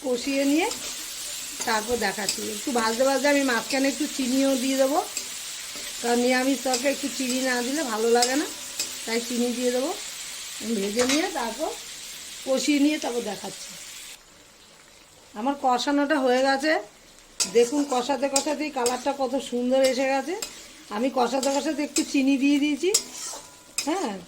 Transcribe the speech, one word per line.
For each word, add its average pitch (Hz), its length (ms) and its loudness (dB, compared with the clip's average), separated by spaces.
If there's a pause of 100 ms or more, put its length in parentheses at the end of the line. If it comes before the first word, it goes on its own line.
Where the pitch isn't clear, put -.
কষিয়ে 269 420 0
নিয়ে 311 220 4 (960)
তারপর 226 320 0
দেখাচ্ছি। 202 440 -2 (140)
একটু 214 160 -6
ভাজতে 226 320 2
ভাজতে 269 240 4
আমি 285 160 6
মাঝখানে 262 500 2
একটু 302 120 -2 (120)
চিনিও 269 380 2
দিয়ে 262 220 0
দেবো, 269 200 4 (1040)
কারণ 240 240 2
নিরামিষ 254 380 4
তরকারি 262 320 2
একটু 277 120 -6 (100)
চিনি 254 240 0
না 262 200 0
দিলে 269 220 -2
ভালো 220 240 0 (100)
লাগে 247 180 2
না, 320 100 2 (600)
তাই 226 220 -2
চিনি 240 200 0 (100)
দিয়ে 247 140 0
দেবো। 254 180 0 (720)
আমি 220 140 -4
ভেজে 208 300 0
নিয়ে 302 280 2
তারপর 247 360 -4 (760)
কষিয়ে 269 340 2
নিয়ে 294 240 4
তারপর 240 180 -2
দেখাচ্ছি। 196 500 -8 (1700)
আমার 277 220 0
কষানোটা 285 580 2
হয়ে 254 280 4
গেছে, 277 240 2 (840)
দেখুন 240 280 4 (100)
কষাতে 254 420 0
কষাতেই 285 360 0
কালারটা 247 480 0
কত 262 160 -2 (160)
সুন্দর 247 320 2
এসে 262 320 4
গেছে। 277 200 -2 (560)
আমি 214 260 -2
কষাতে 254 400 2
কষাতে 285 280 0
একটু 285 180 -2 (100)
চিনি 277 260 4
দিয়ে 285 260 4
দিয়েছি, 302 260 0 (960)
হ্যাঁ। 302 280 -2 (140)